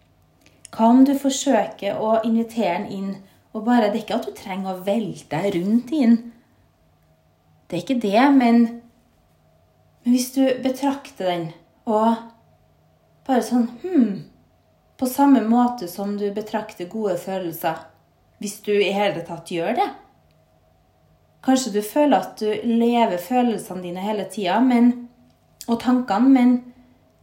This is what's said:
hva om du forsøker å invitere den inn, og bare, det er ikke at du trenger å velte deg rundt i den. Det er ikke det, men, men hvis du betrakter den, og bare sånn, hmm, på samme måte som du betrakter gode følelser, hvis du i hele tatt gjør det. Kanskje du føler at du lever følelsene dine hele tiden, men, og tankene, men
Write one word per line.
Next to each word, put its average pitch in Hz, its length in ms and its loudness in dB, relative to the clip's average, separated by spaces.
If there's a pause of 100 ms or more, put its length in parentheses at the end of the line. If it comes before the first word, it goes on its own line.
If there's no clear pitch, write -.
(760)
hva 226 160 4
om 262 160 8
du 285 80 2
forsøker 247 840 -2
å 220 180 0 (100)
invitere 226 540 -2
den 208 100 -10
inn, 196 200 -8 (440)
og 214 120 -10
bare, 240 200 4
det 208 140 -2
er - 20 -14
ikke 202 140 -4
at 240 100 -6
du 403 80 -14
trenger 190 380 -8
å 180 100 -12
velte 196 560 -4
deg 196 160 -2
rundt 214 400 0
i 302 60 0
den. 233 160 6 (1500)
Det 175 100 -8
er - 80 -6
ikke 240 180 -4
det, 208 200 2 (120)
men, 240 240 6 (1400)
men 247 120 2
hvis 247 200 0
du 269 80 4 (200)
betrakter 262 680 -4
den, 170 140 -4 (420)
og 226 320 2 (1080)
bare 247 200 0
sånn, 233 220 0 (140)
hmm, 320 260 2 (920)
på 262 80 -4
samme 269 400 4
måte 240 440 0
som 202 280 -6
du 208 160 -2
betrakter 214 560 -8
gode 208 280 -4
følelser, 175 600 -6 (640)
hvis 202 220 -10
du 208 100 -2
i 196 160 2
hele 196 320 -2
tatt 170 300 -12
gjør 180 260 -2
det. 392 80 2 (1600)
Kanskje 247 300 2
du - 80 0
føler 285 340 2
at - 240 -10
du 214 240 -2
lever 233 560 2
følelsene 214 640 -2
dine 180 160 -8
hele 208 240 -4
tiden, 208 400 0
men, 240 240 4 (800)
og 233 160 0
tankene, 254 500 4
men 247 180 6 (680)